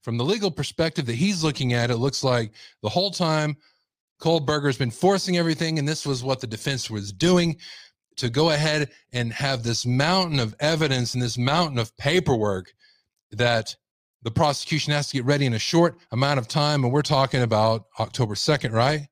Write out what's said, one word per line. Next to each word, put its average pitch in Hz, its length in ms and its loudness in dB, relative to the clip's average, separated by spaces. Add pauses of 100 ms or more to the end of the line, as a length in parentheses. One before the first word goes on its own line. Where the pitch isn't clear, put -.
from 117 160 -6
the 123 60 0
legal 202 260 0
perspective 156 560 -4
that 117 80 -2
he's 170 280 0
looking 135 300 0
at, 120 180 2
it 120 60 0
looks 131 260 -2
like 120 300 0 (300)
the 107 60 -2
whole 190 220 0
time 156 460 0 (640)
Kohlberger's 151 560 2
been 127 140 0
forcing 185 460 2
everything, 165 420 0
and 143 100 -2
this 151 180 -4
was 131 160 -2
what 135 180 -2
the 127 60 -8
defense 117 440 -4
was 101 220 -6
doing, 170 440 4 (600)
to 127 120 -2
go 147 220 2
ahead 151 400 0 (220)
and 120 200 -4
have 135 300 -2
this 117 240 -2
mountain 156 520 2
of 110 220 -2
evidence 147 540 0
and 123 80 -2
this 123 160 -4
mountain 143 400 0
of 113 180 -4
paperwork 110 760 0 (580)
that 117 440 0 (480)
the 117 80 -6
prosecution 147 600 0
has 147 160 -2
to - 60 -12
get 131 100 -4
ready 139 220 2
in 120 80 0
a 110 40 -2
short 170 400 2 (140)
amount 135 260 2
of 117 80 -4
time. 147 380 0
And 120 80 2
we're 147 100 2
talking 135 400 2
about 110 440 2 (120)
October 110 360 -2
second, 135 380 -2
right? 143 400 0